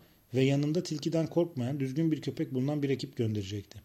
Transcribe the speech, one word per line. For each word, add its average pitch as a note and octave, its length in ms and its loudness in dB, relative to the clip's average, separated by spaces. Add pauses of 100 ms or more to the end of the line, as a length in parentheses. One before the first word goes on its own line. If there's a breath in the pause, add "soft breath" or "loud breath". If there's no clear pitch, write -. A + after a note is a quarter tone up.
(340 loud breath)
ve C3+ 100 6
yanında D3 380 2
tilkiden D#3+ 440 0
korkmayan D3 540 0
düzgün C#3+ 320 0
bir - 80 0
köpek C#3 340 -4
bulunan C#3+ 280 0
bir C#3 60 0
ekip C3+ 280 -4
gönderecekti. G#2+ 680 -2